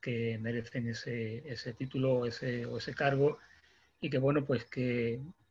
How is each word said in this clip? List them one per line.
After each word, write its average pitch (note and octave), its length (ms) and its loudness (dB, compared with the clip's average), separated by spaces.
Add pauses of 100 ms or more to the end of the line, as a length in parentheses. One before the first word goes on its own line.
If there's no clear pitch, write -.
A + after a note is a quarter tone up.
que A#2 360 0
merecen A#2 500 -2
ese, A2+ 500 -4 (120)
ese A#2+ 220 -8
título C3 400 0
o B2 140 2
ese, A#2+ 400 -2
o A#2+ 100 -4
ese A#2+ 180 -6
cargo C#3+ 440 4 (640)
y D3 100 -4
que, C3+ 80 2
bueno, C#3+ 260 4
pues B2+ 220 0
que A#2+ 520 0 (320)